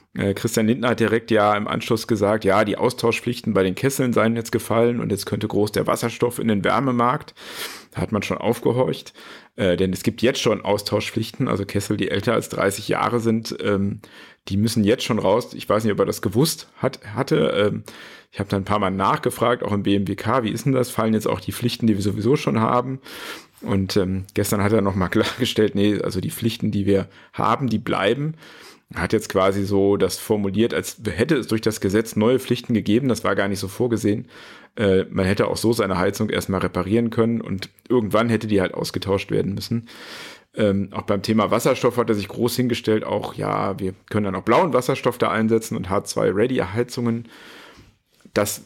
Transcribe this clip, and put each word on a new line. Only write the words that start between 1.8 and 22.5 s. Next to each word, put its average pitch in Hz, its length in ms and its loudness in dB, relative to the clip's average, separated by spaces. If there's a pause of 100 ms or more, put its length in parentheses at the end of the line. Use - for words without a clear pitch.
gesagt, 107 380 2
ja, 98 180 4
die 101 140 -2
Austauschpflichten 117 760 -2
bei 95 100 4
den 92 100 2
Kesseln 127 400 0
seien 113 220 2
jetzt 117 160 -6
gefallen 117 480 2
und 110 120 -2
jetzt 98 140 -2
könnte 104 220 -4
groß 104 240 0
der 107 160 0
Wasserstoff 120 500 0
in - 100 -2
den 101 160 2
Wärmemarkt. 120 720 0 (580)
Da - 100 -6
hat 90 100 -4
man 104 100 0
schon - 160 -4
aufgehorcht, - 760 -2 (420)
äh, 90 200 2
denn 92 160 2
es 90 120 -6
gibt - 180 -2
jetzt 117 180 2
schon 104 220 0
Austauschpflichten, 107 880 -2
also 98 180 -2
Kessel, 101 320 -2
die 98 140 -2
älter 101 220 0
als 110 160 -2
dreißig - 380 -2
Jahre 104 320 0
sind, 113 440 -2
ähm, 101 380 0 (460)
die 98 100 -2
müssen 107 260 2
jetzt 104 200 4
schon 110 160 0
raus. 101 340 2
Ich - 160 -8
weiß 107 140 2
nicht, 110 100 2
ob 92 60 0
er 98 60 4
das 98 180 -4
gewusst 117 540 0
hat, - 220 -4 (140)
hatte. 135 420 0
Ähm, 104 280 0 (480)
ich - 80 -10
habe 101 100 -4
da 101 80 0
ein 98 60 -2
paar 104 160 0
Mal 98 100 0
nachgefragt, 117 720 0
auch 101 100 -2
im 101 120 0
B 98 120 2
M 101 120 0
W 98 80 -2
K, 120 280 0
wie 107 60 -2
ist 113 160 -4
denn 139 80 2
das? 127 160 0
Fallen 113 240 0
jetzt 110 140 0
auch - 120 -2
die - 120 -8
Pflichten, - 340 -2
die 110 100 4
wir 95 60 -2
sowieso 104 340 0
schon 139 240 0